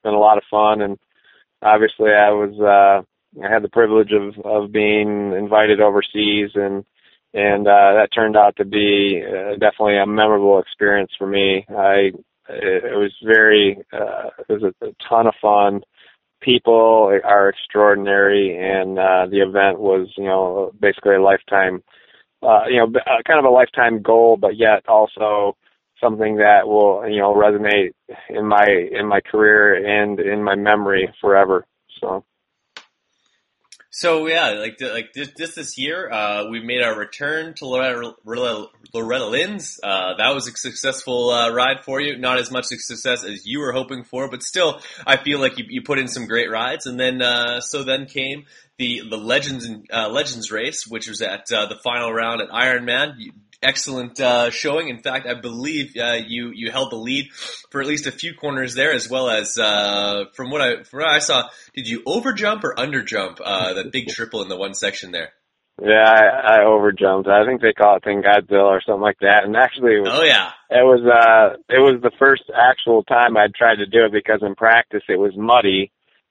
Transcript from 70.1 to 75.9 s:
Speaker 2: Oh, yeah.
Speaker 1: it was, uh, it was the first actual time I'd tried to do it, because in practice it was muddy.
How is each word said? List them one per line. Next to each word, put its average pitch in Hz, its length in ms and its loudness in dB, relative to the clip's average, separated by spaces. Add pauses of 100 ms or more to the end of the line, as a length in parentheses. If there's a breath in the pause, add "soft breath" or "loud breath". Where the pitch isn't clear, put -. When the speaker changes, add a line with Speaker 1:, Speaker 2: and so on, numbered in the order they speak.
Speaker 2:
Oh, 147 100 0
yeah. 107 300 2 (180)
Speaker 1:
it 123 140 4
was, 127 200 6
uh, 113 520 6 (120)
it 127 100 2
was 131 240 4
the 120 160 0
first 135 260 2 (100)
actual 117 500 2
time 120 340 2
I'd 104 160 2
tried 113 220 2
to 101 100 -6
do 113 180 4
it, 104 80 0
because 107 300 -2
in 98 120 -6
practice 113 540 0
it 92 100 -2
was 101 160 0
muddy. 104 560 0 (400)